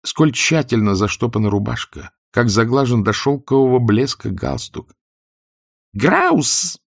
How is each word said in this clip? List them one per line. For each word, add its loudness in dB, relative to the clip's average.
Сколь 0
тщательно 0
заштопана -2
рубашка, -6
как 0
заглажен 2
до 0
шёлкового 2
блеска 0
галстук. -8
«Граус!» 0